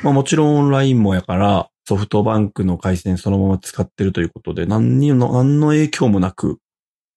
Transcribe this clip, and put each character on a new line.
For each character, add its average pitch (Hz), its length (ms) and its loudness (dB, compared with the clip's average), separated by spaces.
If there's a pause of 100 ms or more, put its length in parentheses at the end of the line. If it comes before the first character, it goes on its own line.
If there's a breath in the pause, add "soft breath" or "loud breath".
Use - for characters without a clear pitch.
ま 147 80 2
あ、 - 20 4
も 135 100 2
ち 160 120 -4
ろ 147 260 2
ん 143 80 2
ラ 139 140 2
イ 135 100 2
ン 117 80 2
も 98 140 2
や 90 60 -2
か 90 140 -4
ら、 98 340 0 (180)
ソ 104 80 0
フ 101 120 -2
ト 107 160 0
バ 110 160 0
ン 101 100 0
ク 98 160 -6
の 90 120 -2
回 92 200 -2
線 92 200 -4
そ 98 140 -4
の 98 80 0
ま 98 80 0
ま 95 120 0
使 - 220 -8
っ 92 40 -2
て - 180 -8
る 95 80 0
と 92 80 -4
い 82 60 -2
う - 40 -4
こ - 100 -20
と 82 140 -10
で、 87 120 -6
何 117 340 0
に 143 140 2
の、 123 200 0
何 139 260 2
の 151 100 2
影 151 200 0
響 131 200 0
も 98 100 2
な 92 120 0
く、 - 280 -6 (580)